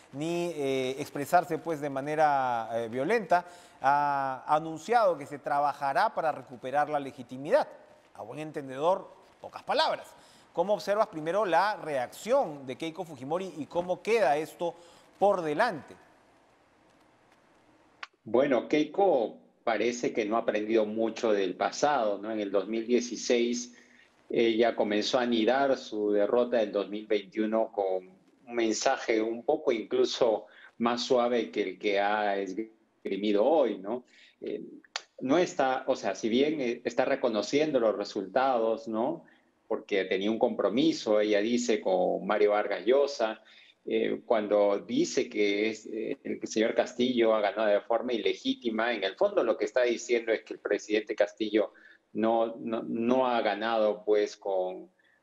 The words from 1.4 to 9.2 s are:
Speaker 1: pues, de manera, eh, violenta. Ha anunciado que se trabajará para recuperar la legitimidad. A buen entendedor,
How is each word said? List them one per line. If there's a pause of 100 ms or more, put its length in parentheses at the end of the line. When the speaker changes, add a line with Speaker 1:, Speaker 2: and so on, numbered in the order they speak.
Speaker 1:
pues,
de
manera,
eh,
violenta. (380)
Ha
anunciado
que
se
trabajará
para
recuperar
la
legitimidad. (460)
A
buen
entendedor, (320)